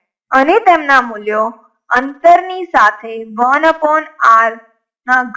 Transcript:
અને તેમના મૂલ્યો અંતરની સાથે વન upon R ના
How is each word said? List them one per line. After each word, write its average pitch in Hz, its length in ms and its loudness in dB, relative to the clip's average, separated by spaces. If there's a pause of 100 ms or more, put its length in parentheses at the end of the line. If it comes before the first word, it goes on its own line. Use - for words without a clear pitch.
(320)
અને 277 240 2 (140)
તેમના 285 400 2
મૂલ્યો 214 380 -4 (420)
અંતરની 349 840 0
સાથે 220 360 0 (280)
વન 277 320 0
upon 311 360 -2 (200)
R 226 240 4 (560)
ના 254 160 0 (140)